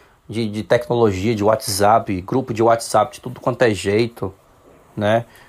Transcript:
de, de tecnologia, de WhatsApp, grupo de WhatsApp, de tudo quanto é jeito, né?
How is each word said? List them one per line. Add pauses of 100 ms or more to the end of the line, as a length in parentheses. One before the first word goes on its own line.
(300)
de,
de
tecnologia,
de
WhatsApp,
grupo
de
WhatsApp,
de
tudo
quanto
é
jeito, (600)
né? (240)